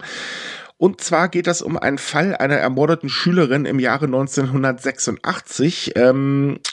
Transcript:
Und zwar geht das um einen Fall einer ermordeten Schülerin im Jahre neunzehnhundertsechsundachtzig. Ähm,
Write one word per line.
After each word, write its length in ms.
Und 240
zwar 280
geht 180
das 160
um 160
einen 200
Fall 360
einer 220
ermordeten 520
Schülerin 560
im 140
Jahre 300
neunzehnhundertsechsundachtzig. 1900
Ähm, 640